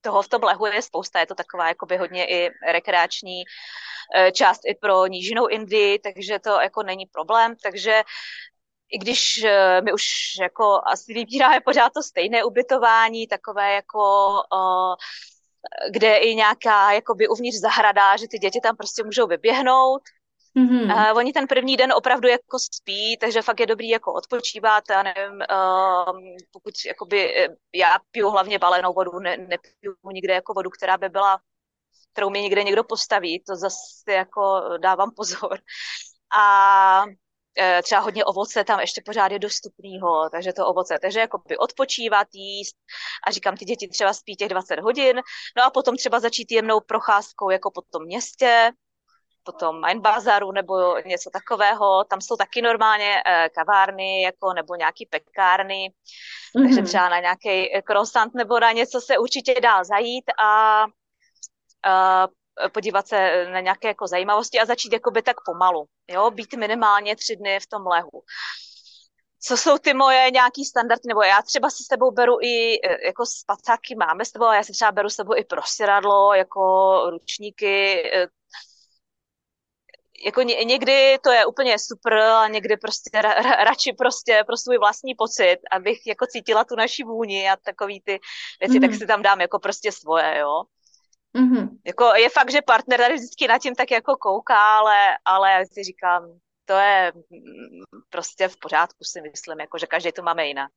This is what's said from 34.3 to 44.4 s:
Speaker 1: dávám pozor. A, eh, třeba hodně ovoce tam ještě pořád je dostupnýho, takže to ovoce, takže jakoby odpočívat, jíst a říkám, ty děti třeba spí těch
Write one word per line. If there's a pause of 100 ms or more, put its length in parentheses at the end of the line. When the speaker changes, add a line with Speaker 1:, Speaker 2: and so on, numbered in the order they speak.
Speaker 1:
dávám
pozor. (800)
A, (540)
eh,
třeba
hodně
ovoce
tam
ještě
pořád
je
dostupnýho,
takže
to
ovoce,
takže
jakoby
odpočívat,
jíst (500)
a
říkám,
ty
děti
třeba
spí
těch